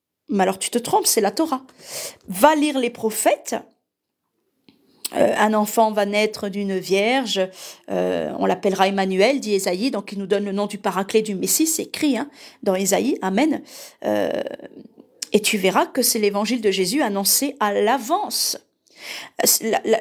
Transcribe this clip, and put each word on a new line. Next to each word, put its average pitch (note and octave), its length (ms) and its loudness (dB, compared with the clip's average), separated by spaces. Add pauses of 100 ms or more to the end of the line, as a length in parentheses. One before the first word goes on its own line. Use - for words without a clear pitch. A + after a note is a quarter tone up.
(340)
Mais G3 100 4
alors F#3+ 160 0
tu - 100 -6
te - 80 -2
trompes, F4+ 300 2
c'est - 120 2
la G#3 120 2
Torah. D4+ 300 -2 (680)
Va A#3+ 260 6
lire D4 240 0
les A#3+ 100 0
prophètes. A#3 640 -2 (1600)
Euh, - 240 4
un G#3+ 160 2
enfant G#3+ 380 2
va G3+ 140 0
naître G#3 420 -2
d'une G3 320 -4
vierge, G3 600 0 (480)
euh, F3+ 500 -2
on F#3+ 60 0
l'appellera F#3+ 420 2
Emmanuel, G3 540 2
dit G#3 120 -2
Ésaïe, G3 380 0
donc G3+ 220 -6
il G3 60 -8
nous G3 60 -6
donne G3+ 200 0
le G3 80 -4
nom G3+ 140 -2
du G3+ 100 -8
paraclet G3 440 0
du G#3+ 140 -4
Messie, D#4 320 0
c'est - 160 -2
écrit, C#4 340 0
hein, C#4+ 120 -4 (340)
dans F#3+ 120 2
Ésaïe, G3 460 0
Amen. A#3+ 400 0 (440)
Euh, G#2 360 0 (920)
et G#3 80 4
tu G#3+ 160 -2
verras F#3+ 280 2
que C#4 160 -2
c'est A#3 180 0
l'évangile G#3 420 0
de G#3 100 2
Jésus F#3+ 300 0
annoncé G#3 580 0
à G#3 140 0
l'avance. A#3+ 840 0 (1040)
La, A3 220 0
la, G#3+ 180 2